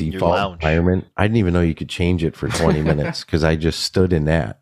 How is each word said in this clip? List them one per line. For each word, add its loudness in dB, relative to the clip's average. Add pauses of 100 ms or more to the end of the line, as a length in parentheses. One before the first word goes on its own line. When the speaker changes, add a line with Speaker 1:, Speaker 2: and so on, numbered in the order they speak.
Speaker 1:
Your -4
Speaker 2:
default 0
Speaker 1:
lounge. -4
Speaker 2:
environment. 0 (100)
I 0
didn't 0
even 2
know 2
you 2
could -10
change 0
it -2
for -6
twenty 0
Speaker 3:
<laughs> 0
Speaker 2:
minutes -4
'cause 0
I 2
just -2
stood 0
in 2
that, -2